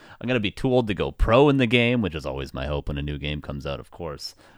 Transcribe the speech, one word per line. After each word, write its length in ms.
I'm 60
gonna 120
be 120
too 200
old 160
to 60
go 180
pro 380
in 80
the 80
game," 380
which 100
is 140
always 260
my 140
hope 200
when 120
a 20
new 160
game 240
comes 240
out, 140
of 100
course. 460